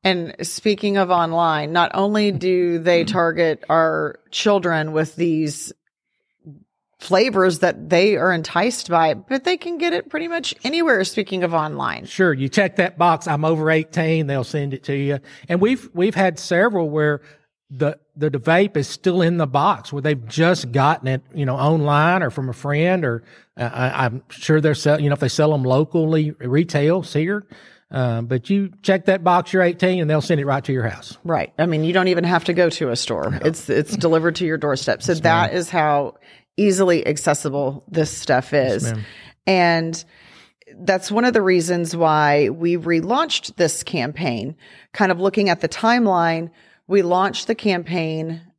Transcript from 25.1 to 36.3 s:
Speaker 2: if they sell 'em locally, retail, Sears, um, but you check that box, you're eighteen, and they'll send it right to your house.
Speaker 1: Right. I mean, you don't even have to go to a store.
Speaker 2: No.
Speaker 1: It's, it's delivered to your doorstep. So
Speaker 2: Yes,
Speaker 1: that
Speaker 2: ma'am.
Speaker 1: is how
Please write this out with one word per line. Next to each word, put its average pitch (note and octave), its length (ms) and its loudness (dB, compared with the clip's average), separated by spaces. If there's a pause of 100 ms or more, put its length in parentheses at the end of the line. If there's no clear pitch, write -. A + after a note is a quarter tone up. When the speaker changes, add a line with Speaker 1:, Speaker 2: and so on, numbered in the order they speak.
Speaker 2:
if C#3+ 60 -6
they C3 80 0
sell D3+ 260 2
'em C3+ 80 -2
locally, D#3 720 0
retail, D3+ 720 0
Sears, G3 400 -4 (480)
um, A#2+ 340 -2
but B2+ 240 -4
you G3 220 0 (100)
check F#3+ 240 0
that F#3+ 180 2
box, F3+ 280 2
you're F#3 100 2
eighteen, F3+ 380 2
and D3+ 100 0
they'll D3+ 100 2
send D3+ 200 0
it C#3 60 -4
right C#3 180 -2
to C#3 80 -4
your A#2+ 160 -2
house. - 360 -12
Speaker 1:
Right. - 340 -2
I D#3 80 2
mean, D#3 180 0
you E3+ 100 0
don't F#3 140 2
even F3 160 0
have E3+ 200 0
to F3+ 80 -2
go F3 180 2
to D3+ 200 -4
a A#2+ 60 -2
store. G2 340 -4
Speaker 2:
No. F2+ 120 -4
Speaker 1:
It's, - 280 -2
it's D3+ 260 0
delivered E3 400 2
to F3+ 80 -4
your D#3+ 140 -2
doorstep. C#3 440 -2
So F#3 100 -2
Speaker 2:
Yes, D#3+ 100 0
Speaker 1:
that E3 280 2
Speaker 2:
ma'am. F#3 80 -4
Speaker 1:
is E3+ 120 -6
how D3+ 460 0 (400)